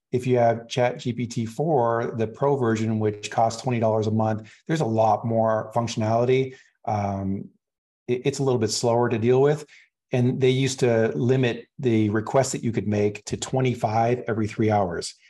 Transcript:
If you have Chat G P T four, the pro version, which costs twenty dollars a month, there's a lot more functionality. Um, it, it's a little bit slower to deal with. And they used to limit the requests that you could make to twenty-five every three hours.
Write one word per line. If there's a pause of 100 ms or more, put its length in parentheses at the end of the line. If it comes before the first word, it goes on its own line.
(100)
If
you
have
Chat
G
P
T
four,
the
pro
version,
which
costs
twenty
dollars
a
month, (160)
there's
a
lot
more
functionality. (300)
Um, (580)
it,
it's
a
little
bit
slower
to
deal
with. (440)
And
they
used
to
limit (120)
the
requests
that
you
could
make
to
twenty-five
every
three
hours. (160)